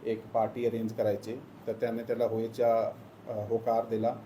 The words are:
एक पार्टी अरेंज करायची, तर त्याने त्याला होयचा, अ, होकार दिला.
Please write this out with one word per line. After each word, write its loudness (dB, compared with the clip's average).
एक -4
पार्टी 0
अरेंज 0
करायची, 0
तर -2
त्याने -2
त्याला 2
होयचा, 2
अ, -4
होकार 2
दिला. 0